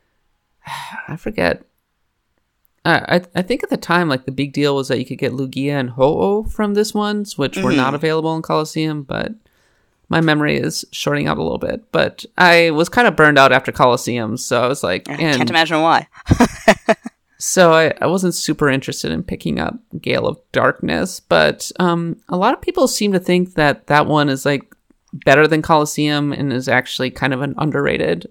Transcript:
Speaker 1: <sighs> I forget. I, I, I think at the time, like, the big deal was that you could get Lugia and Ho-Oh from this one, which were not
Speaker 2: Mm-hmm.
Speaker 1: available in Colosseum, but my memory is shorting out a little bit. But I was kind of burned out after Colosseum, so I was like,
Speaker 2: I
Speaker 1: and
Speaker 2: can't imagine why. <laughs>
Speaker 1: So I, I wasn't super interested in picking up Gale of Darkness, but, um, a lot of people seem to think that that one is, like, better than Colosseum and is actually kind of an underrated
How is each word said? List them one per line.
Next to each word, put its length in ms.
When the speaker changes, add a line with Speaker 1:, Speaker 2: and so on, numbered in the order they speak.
Speaker 1:
<sighs> 440
I 80
forget. 480
I, 320
I, 40
I 20
think 200
at 80
the 60
time, 320
like, 160
the 80
big 220
deal 200
was 140
that 100
you 60
could 140
get 140
Lugia 460
and 120
Ho-Oh 540
from 300
this 200
one, 320
which 220
were 140
not 160
Speaker 2:
Mm-hmm. 80
Speaker 1:
available 400
in 60
Colosseum, 600
but 300
my 140
memory 340
is 340
shorting 380
out 80
a 60
little 160
bit. 340
But 320
I 320
was 180
kind 180
of 100
burned 220
out 140
after 180
Colosseum, 680
so 240
I 40
was 160
like, 280
Speaker 2:
I 40
Speaker 1:
and 220
Speaker 2:
can't 140
imagine 320
why. 300
<laughs> 40
Speaker 1:
So 300
I, 300
I 40
wasn't 280
super 340
interested 420
in 120
picking 360
up 160
Gale 280
of 120
Darkness, 680
but, 600
um, 480
a 80
lot 160
of 80
people 260
seem 280
to 40
think 360
that 320
that 200
one 220
is, 160
like, 300
better 240
than 140
Colosseum 720
and 180
is 160
actually 420
kind 220
of 80
an 160
underrated 760